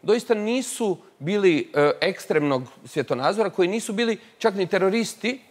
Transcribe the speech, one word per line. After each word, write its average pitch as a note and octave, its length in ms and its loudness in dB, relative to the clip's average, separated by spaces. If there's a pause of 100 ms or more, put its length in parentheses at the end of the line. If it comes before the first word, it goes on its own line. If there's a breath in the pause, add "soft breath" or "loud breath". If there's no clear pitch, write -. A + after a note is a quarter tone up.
doista A3+ 320 0
nisu A3 600 -2 (220 loud breath)
bili, F3 560 2
e, D3 160 4 (100)
ekstremnog D3 640 0 (220)
svjetonazora, D#3+ 640 -2
koji F3+ 180 0
nisu G#3+ 240 -4
bili A3+ 260 -2 (200 loud breath)
čak G#3+ 160 0
ni F#3+ 120 -2
teroristi G#3 760 -2 (100)